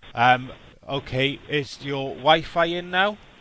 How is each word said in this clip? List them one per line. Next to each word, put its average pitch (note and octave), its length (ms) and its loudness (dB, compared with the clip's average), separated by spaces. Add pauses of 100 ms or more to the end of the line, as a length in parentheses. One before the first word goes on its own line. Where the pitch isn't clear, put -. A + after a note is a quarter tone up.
(140)
Um, B2+ 380 4 (360)
okay, C3+ 500 -4 (100)
is C#3+ 360 -6
your C#3 320 -6
Wi-Fi D#3+ 500 2
in F3 240 -6
now? G3 280 0 (220)